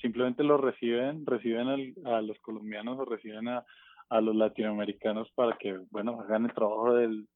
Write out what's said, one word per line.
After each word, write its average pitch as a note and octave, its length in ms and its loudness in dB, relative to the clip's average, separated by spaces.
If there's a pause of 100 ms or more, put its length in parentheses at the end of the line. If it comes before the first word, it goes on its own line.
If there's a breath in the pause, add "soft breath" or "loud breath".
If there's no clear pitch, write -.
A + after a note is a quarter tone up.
simplemente B2 420 0
lo D3 140 6
reciben, C3 680 0
reciben A#2 420 0
al, C3+ 260 -4 (120)
a A#2 160 2
los G#2+ 180 -6
colombianos G#2+ 580 -8
o C3+ 60 -4
reciben A2 440 -6
a, B2 160 -4 (440 soft breath)
a A2+ 120 4
los A2 160 4
latinoamericanos G#2+ 960 0
para A#2 240 2
que, F#2+ 200 -6 (120)
bueno, A2+ 300 -4
hagan A2 260 0
el A#2+ 80 -6
trabajo A2+ 400 2
del, A2 420 2